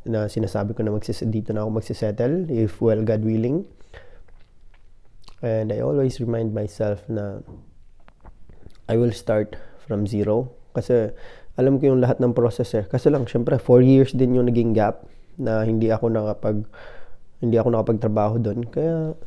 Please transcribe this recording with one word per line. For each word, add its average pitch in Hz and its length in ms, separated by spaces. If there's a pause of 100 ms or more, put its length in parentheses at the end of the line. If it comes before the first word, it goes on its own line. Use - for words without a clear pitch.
na 107 200
sinasabi 104 480
ko - 80
na 107 80
magsis-, 104 400
dito 107 240
na 107 80
ako 110 160
magsisettle 123 720
if 113 320
well 110 240
God 110 160
willing. 113 440 (1800)
And 110 280
I 107 80
always 131 400
remind 113 320
myself 104 560
na 104 360 (1500)
I 113 80
will 120 160
start 107 400 (320)
from 104 240
zero. 107 440 (200)
Kasi 117 400 (440)
alam 135 240
ko 139 80
yung 131 80
lahat 123 240
ng 123 160
process 117 400
eh. 104 80
Kasi 131 240
lang, 139 160
syempre, 120 320
four 127 240
years 131 320
din 127 240
yung 123 80
naging 117 320
gap 104 240 (320)
na 110 320
hindi 110 240
ako 113 160
nakapag-, 107 560 (800)
hindi 113 160
ako 120 160
nakapagtrabaho 110 640
dun. 107 240
Kaya, 160 640